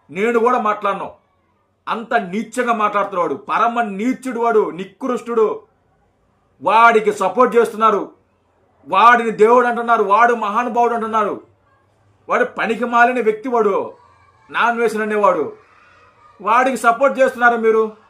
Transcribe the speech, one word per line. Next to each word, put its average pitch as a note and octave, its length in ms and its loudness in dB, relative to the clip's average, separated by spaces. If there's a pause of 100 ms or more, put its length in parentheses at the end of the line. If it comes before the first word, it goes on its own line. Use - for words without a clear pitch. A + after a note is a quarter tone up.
(100)
నేను A3 280 -2
కూడా A#3+ 200 2
మాట్లాడను. G3+ 520 -4 (800)
అంత A3 260 -6
నీచంగా A#3 580 -4
మాట్లాడుతున్నాడు. G3 600 -2
పరమ A3 460 -2
నీచుడు A#3 600 -4
వాడు, G#3+ 300 2
నికృష్టుడు. A3 880 -4 (1000)
వాడికి A3 500 4
సపోర్ట్ G3 440 0
చేస్తున్నారు, G#3+ 540 0 (800)
వాడిని A3+ 420 4
దేవుడు A3+ 360 4
అంటున్నారు, A#3 380 0
వాడు A3+ 300 4
మహానుభావుడు A3+ 600 -2
అంటున్నారు. G#3+ 460 -4 (880)
వాడు G3 160 0
పనికి G#3 400 -6
మాలిన A#3+ 360 2
వ్యక్తి, G#3+ 280 -2
వాడు G3+ 440 -2 (580)
నాన్ A3 280 0
వేసిన G#3+ 240 -2
అనేవాడు. F#3+ 500 0 (880)
వాడికి A#3+ 360 0
సపోర్ట్ A#3 420 0
చేస్తున్నారు B3 380 2
మీరు. A3 360 0 (180)